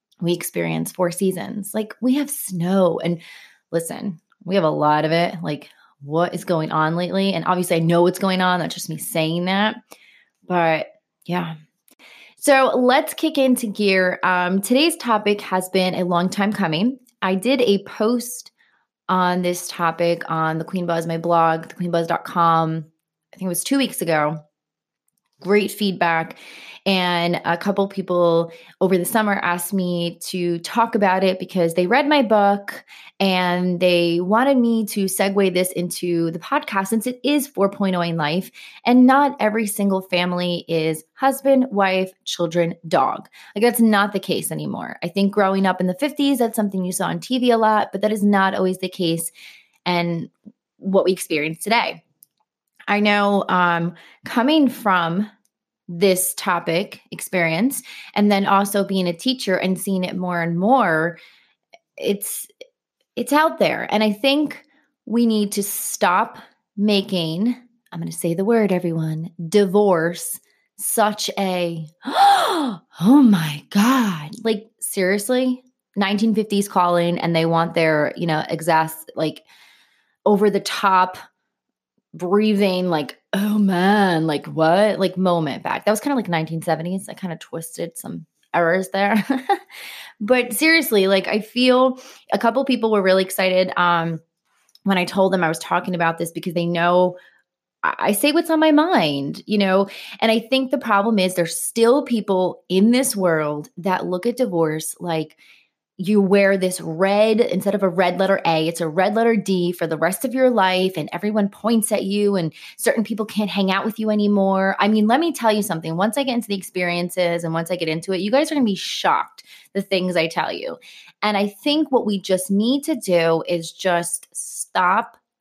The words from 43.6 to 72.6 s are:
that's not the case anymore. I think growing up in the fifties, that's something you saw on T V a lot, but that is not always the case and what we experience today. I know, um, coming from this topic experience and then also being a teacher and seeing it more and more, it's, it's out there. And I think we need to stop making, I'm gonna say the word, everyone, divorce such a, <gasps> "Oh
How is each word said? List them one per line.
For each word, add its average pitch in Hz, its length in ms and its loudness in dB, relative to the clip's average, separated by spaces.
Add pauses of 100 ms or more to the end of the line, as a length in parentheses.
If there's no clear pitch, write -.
that's 233 160 2
not 208 320 4
the 196 80 -4
case 165 320 -4
anymore. 151 500 -8
I 175 60 -6
think 196 260 0
growing 196 320 2
up 185 140 0
in 180 80 0
the 180 60 -2
fifties, 277 460 0
that's 233 160 0
something 196 280 -2
you 180 80 -4
saw 180 160 -4
on 165 140 -4
T 254 180 -4
V 240 120 2
a 226 60 4
lot, 214 360 2
but 196 80 -6
that 208 100 0
is 208 120 -2
not 196 320 4
always 185 240 0
the 185 100 -6
case 165 420 -4 (540)
and 175 440 -2 (480)
what 190 280 2
we 185 80 2
experience 160 500 -4
today. 185 400 -2 (840)
I 208 100 2
know, 202 480 2
um, 175 480 0 (300)
coming 277 420 2
from 185 640 0 (560)
this 185 460 0
topic 175 680 -4 (100)
experience 180 720 -2 (300)
and 208 180 4
then 196 140 2
also 202 400 2
being 190 200 -2
a 175 80 -2
teacher 254 420 -2
and 185 240 -2
seeing 185 260 -2
it - 100 -8
more 180 260 -4
and 170 160 -2
more, 175 600 2 (800)
it's, - 500 -6 (720)
it's 233 160 -4
out 320 260 2
there. - 300 0
And 214 140 2
I 214 80 2
think 277 520 -2 (420)
we 233 200 0
need 214 280 0
to 202 100 -2
stop - 760 -2 (380)
making, 202 800 0 (360)
I'm 175 80 -12
gonna 165 120 -8
say 170 220 -4
the 190 120 -2
word, 220 260 2
everyone, 165 580 -4 (180)
divorce 180 920 2 (380)
such - 600 -2
a, 175 480 -2 (100)
<gasps> - 100 -18
"Oh 403 760 2 (180)